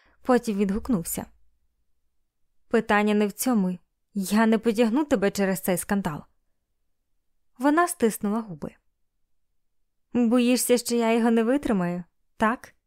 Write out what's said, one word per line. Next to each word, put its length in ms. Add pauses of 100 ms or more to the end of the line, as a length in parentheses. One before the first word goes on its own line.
(220)
потім 360
відгукнувся. 680 (1400)
«Питання 460
не 120
в 60
цьому. 460 (360)
Я 320
не 120
потягну 460
тебе 260
через 300
цей 160
скандал». 460 (1400)
Вона 300
стиснула 520
губи. 340 (1400)
«Боїшся, 680
що 180
я 160
його 180
не 120
витримаю, 640 (320)
так?» 380 (120)